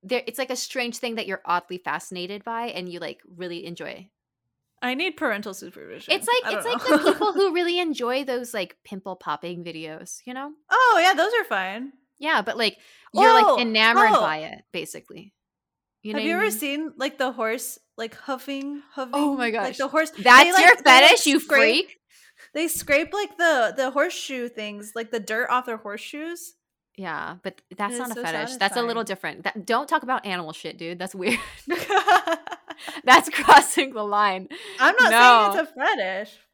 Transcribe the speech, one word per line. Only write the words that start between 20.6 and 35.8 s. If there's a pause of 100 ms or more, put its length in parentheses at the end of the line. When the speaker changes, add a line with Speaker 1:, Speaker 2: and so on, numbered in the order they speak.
Speaker 1:
your
Speaker 2:
they,
like,
Speaker 1:
fetish,
you
Speaker 2:
scrape,
Speaker 1:
freak? (560)
Speaker 2:
they
scrape,
like,
the,
the
horseshoe
things,
like,
the
dirt
off
their
horseshoes. (420)
Speaker 1:
Yeah,
but (160)
that's
Speaker 2:
It
Speaker 1:
not
Speaker 2:
is
Speaker 1:
a
Speaker 2:
so
Speaker 1:
fetish.
That's
a
little
Speaker 2:
satisfying.
Speaker 1:
different.
That,
don't
talk
about
animal
shit,
dude.
That's
weird. (280)
<laughs>
Speaker 2:
<laughs>
Speaker 1:
That's
crossing
the
line. (300)
Speaker 2:
I'm
not
Speaker 1:
No.
Speaker 2:
saying
it's
a
fetish. (160)